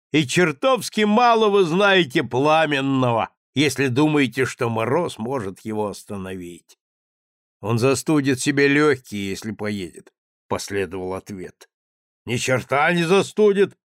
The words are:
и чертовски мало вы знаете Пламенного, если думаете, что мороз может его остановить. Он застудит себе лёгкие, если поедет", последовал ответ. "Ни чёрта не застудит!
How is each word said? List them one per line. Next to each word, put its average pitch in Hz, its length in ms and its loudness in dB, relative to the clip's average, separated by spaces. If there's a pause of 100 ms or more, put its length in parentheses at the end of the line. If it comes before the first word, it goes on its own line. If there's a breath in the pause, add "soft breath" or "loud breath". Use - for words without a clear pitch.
(100)
и 151 160 2
чертовски 180 760 0
мало 220 460 4
вы 202 140 4
знаете 175 640 2
Пламенного, 135 1040 0 (240)
если 135 320 0
думаете, 135 600 2
что 117 220 -4
мороз 117 500 -2
может 110 420 -8
его 107 260 -6
остановить. 95 920 -12 (840)
Он 110 180 -2
застудит 135 640 0
себе 143 260 2
лёгкие, 139 640 0
если 107 220 -8
поедет", 104 600 -10 (360)
последовал 95 680 -6
ответ. 92 540 -14 (580)
"Ни 117 100 -4
чёрта 131 560 0
не 175 120 0
застудит! 196 720 2 (200)